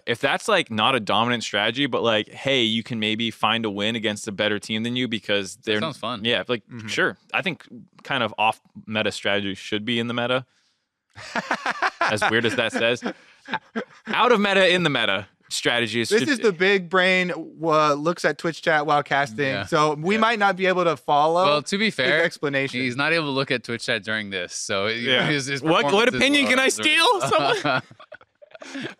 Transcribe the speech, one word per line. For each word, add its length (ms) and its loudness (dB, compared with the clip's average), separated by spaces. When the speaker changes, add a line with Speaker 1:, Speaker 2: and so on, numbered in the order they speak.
Speaker 1:
if 120 -2
that's, 280 -2
like, 240 0
not 240 2
a 40 0
dominant 440 0
strategy, 420 -2
but, 160 -2
like, 280 0
hey, 340 0
you 200 0
can 160 -6
maybe 300 -2
find 360 -2
a 40 0
win 260 -2
against 320 -4
a 40 -8
better 280 0
team 240 -6
than 120 -4
you 120 -2
because 500 -4
Speaker 2:
That 80 -18
Speaker 1:
they're 160 0
Speaker 2:
sounds 160 -6
fun. 280 -8
Speaker 1:
Yeah, 220 0
like, 200 -4
Speaker 3:
Mm-hmm. 200 -14
Speaker 1:
sure. 300 -2
I 100 0
think 240 -8
kind 200 -2
of 160 -2
off 200 2
meta 240 0
strategy 420 -2
should 320 -6
be 140 -2
in 80 -2
the 80 -6
meta. 300 -2
Speaker 3:
<laughs> 840 -4
Speaker 1:
As 300 0
weird 140 2
as 100 0
that 160 0
says. 320 0
Out 240 2
of 80 6
meta, 340 4
in 100 2
the 60 4
meta 380 0
strategies 580 0
Speaker 3:
This 100 4
Speaker 1:
should 100 0
Speaker 3:
is 100 0
the 140 2
big 360 2
brain, 420 2
uh, 640 2
looks 300 -2
at 140 2
Twitch 240 -4
chat 240 2
while 180 4
casting. 440 0
Speaker 2:
Yeah. 180 -2
Speaker 3:
So 300 2
we 200 -2
Speaker 2:
Yeah. 60 2
Speaker 3:
might 180 2
not 160 2
be 120 0
able 160 2
to 120 2
follow 480 2
Speaker 2:
Well, 200 2
to 140 -4
be 100 0
Speaker 3:
the 40 0
Speaker 2:
fair, 320 2
Speaker 3:
explanation. 580 -2
Speaker 2:
he's 140 -4
not 180 0
able 120 0
to 60 -4
look 200 -2
at 120 -2
Twitch 220 -8
chat 180 -2
during 260 -4
this. 260 -6
So 300 -2
it, 120 -2
Speaker 1:
Yeah. 280 0
Speaker 2:
his, 220 -2
his 160 -4
Speaker 1:
What, 80 0
what 140 4
Speaker 2:
performance 300 2
is 60 0
Speaker 1:
opinion 260 2
can 120 2
I 60 2
Speaker 2:
low. 40 4
Speaker 1:
steal? 520 2
Speaker 2:
<laughs> 80 0
Speaker 1:
Someone? 520 2